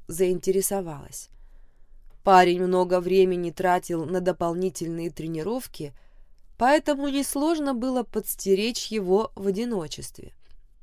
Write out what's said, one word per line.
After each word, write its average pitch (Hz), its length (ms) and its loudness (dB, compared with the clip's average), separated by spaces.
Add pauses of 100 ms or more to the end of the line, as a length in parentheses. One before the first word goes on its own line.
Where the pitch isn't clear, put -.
заинтересовалась. 180 1200 -2 (920)
Парень 180 400 6
много 180 380 2
времени 180 500 2
тратил 180 560 0
на 185 140 -2
дополнительные 170 920 -2
тренировки, 165 800 -8 (640)
поэтому 285 520 2
несложно 285 640 0
было 247 300 -2
подстеречь 208 880 -2
его 202 420 0
в 196 140 -6
одиночестве. 202 880 -6 (480)